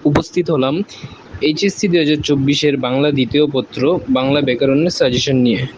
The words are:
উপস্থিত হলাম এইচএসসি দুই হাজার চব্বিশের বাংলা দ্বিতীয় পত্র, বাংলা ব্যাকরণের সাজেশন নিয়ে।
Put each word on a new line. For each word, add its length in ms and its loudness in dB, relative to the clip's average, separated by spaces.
উপস্থিত 480 0
হলাম 240 0
এইচএসসি 460 0
দুই 120 2
হাজার 220 2
চব্বিশের 560 0
বাংলা 340 0
দ্বিতীয় 360 2
পত্র, 340 -4
বাংলা 320 2
ব্যাকরণের 560 0
সাজেশন 400 2
নিয়ে। 240 2